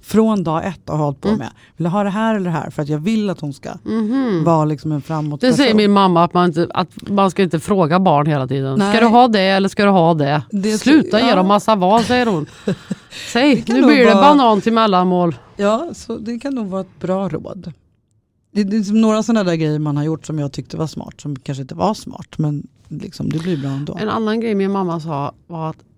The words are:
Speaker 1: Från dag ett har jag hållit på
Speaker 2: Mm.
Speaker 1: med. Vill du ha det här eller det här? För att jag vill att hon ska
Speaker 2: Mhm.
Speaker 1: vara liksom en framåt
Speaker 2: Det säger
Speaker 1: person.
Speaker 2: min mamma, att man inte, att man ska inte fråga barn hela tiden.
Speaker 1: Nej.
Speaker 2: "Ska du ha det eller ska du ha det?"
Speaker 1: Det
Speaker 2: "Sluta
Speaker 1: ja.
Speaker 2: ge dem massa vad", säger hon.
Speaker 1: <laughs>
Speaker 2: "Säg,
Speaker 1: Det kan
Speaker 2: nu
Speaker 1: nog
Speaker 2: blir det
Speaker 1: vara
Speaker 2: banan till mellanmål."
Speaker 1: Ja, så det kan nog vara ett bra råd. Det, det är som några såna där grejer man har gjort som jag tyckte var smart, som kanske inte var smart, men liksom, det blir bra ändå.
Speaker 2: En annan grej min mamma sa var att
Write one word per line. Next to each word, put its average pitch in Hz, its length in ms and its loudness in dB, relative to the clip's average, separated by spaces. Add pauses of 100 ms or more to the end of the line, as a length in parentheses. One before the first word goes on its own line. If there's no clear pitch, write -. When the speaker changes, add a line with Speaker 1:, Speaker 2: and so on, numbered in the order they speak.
Speaker 1:
Från 214 440 0
dag 165 220 -4
ett 180 220 -10
har 156 100 -6
jag 151 60 0
hållit 143 160 -4
på - 80 -4
Speaker 2:
Mm. 214 100 0
Speaker 1:
med. - 120 -10 (260)
Vill 160 80 -6
du 170 60 -2
ha 202 140 -2
det 202 60 -2
här 220 240 -2
eller 196 100 -4
det 175 60 -4
här? 160 200 -4
För 156 120 -8
att 143 60 -6
jag 151 100 -2
vill 208 320 -2
att 165 100 -8
hon 143 120 -8
ska - 180 -14 (140)
Speaker 2:
Mhm. 220 600 -2
Speaker 1:
vara 165 200 2
liksom 151 280 -4
en 143 100 -4
framåt 151 380 -6
Speaker 2:
Det 254 120 4
säger 262 160 4
Speaker 1:
person. 220 80 2
Speaker 2:
min 208 160 4
mamma, 185 320 4
att 170 100 -4
man 180 140 4
inte, 160 260 -2
att - 360 -6
man 196 200 2
ska 196 120 -2
inte 165 180 -2
fråga 185 400 0
barn 151 260 4
hela 143 220 0
tiden. 135 300 -2
Speaker 1:
Nej. 202 140 2
Speaker 2:
"Ska 226 80 2
du 233 60 4
ha 240 220 6
det 214 120 2
eller 196 280 2
ska 208 160 0
du 202 60 4
ha 170 240 4
det?" 147 360 0
Speaker 1:
Det 214 280 -2
Speaker 2:
"Sluta 254 420 4
Speaker 1:
ja. 247 80 2
Speaker 2:
ge 226 60 4
dem 185 120 2
massa 208 300 2
vad", 196 280 2
säger 247 220 0
hon. 160 200 -2 (200)
Speaker 1:
<laughs> 196 80 -2 (580)
Speaker 2:
"Säg, 262 220 4
Speaker 1:
Det - 80 -2
kan - 120 -4
Speaker 2:
nu 262 60 2
Speaker 1:
nog 254 100 6
Speaker 2:
blir 285 160 6
det 226 80 6
Speaker 1:
vara 196 80 4
Speaker 2:
banan 262 380 6
till 226 120 -2
mellanmål." 180 640 2 (220)
Speaker 1:
Ja, 220 360 -2
så 226 260 -12
det 233 200 -8
kan 277 160 -6
nog 226 120 -6
vara 190 140 -6
ett 185 200 -14
bra 185 280 -4
råd. - 440 -10 (800)
Det, 208 120 0
det 196 120 -2
är 220 60 0
som 208 180 0
några 220 220 2
såna 220 220 0
där 175 100 0
grejer 156 240 0
man 151 180 -2
har 147 80 -2
gjort 156 220 -6
som 156 120 -6
jag 143 140 -6
tyckte - 240 -12
var 160 100 -4
smart, - 340 -14
som 147 180 -10
kanske 135 240 -10
inte 131 120 -14
var 185 200 -2
smart, - 440 -16
men 147 280 -4 (220)
liksom, - 420 -10
det 156 80 -4
blir 170 180 -4
bra 139 140 -6
ändå. 139 300 -8
Speaker 2:
En 214 80 -6
annan 220 320 -2
grej 220 140 -2
min 196 180 0
mamma 175 280 -2
sa 147 320 -6 (140)
var 160 240 -8
att - 60 -14 (220)